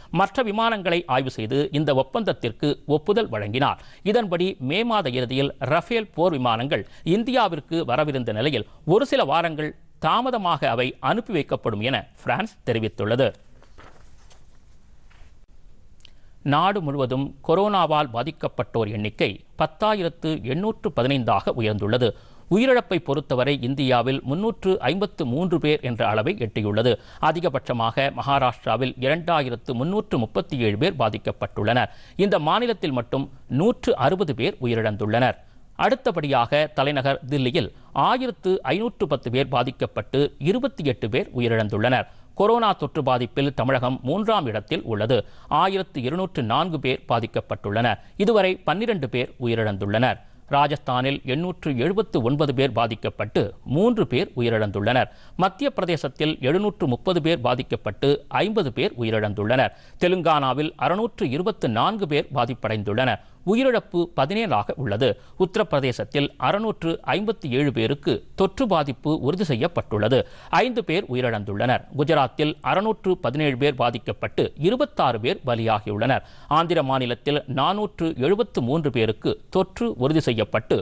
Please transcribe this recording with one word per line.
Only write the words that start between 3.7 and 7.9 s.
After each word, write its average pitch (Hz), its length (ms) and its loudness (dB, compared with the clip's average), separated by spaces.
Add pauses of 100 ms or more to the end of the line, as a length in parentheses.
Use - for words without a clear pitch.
இதன்படி 185 360 0 (220)
மே 175 100 0 (100)
மாத 208 180 0 (100)
இறுதியில் 131 340 -2 (200)
ரஃபேல் 214 440 -2
போர் 170 200 2
விமானங்கள் 123 480 0 (320)
இந்தியாவிற்கு 214 640 0 (120)
வரவிருந்த 131 480 0